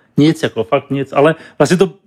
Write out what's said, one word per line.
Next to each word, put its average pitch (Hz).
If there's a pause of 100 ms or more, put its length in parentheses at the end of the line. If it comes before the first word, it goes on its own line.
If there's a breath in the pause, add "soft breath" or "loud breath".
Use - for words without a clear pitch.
(180 soft breath)
nic, 156
jako 113
fakt 143
nic, 139
ale 151 (220 loud breath)
vlastně 156
to 190 (140)